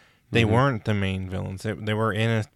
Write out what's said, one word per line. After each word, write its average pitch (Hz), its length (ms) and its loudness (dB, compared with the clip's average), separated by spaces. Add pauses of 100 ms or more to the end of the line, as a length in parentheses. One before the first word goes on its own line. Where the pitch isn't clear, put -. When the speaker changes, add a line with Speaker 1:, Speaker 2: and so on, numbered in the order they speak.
(320)
Speaker 1:
they 117 100 4
Speaker 2:
Mm-hmm. 107 100 4
Speaker 1:
weren't 123 320 2
the 110 100 0
main 95 340 -2
villains. 95 340 -6
They, 107 100 -4
they 107 220 -4
were 110 180 0
in 110 180 0
a 110 140 0 (120)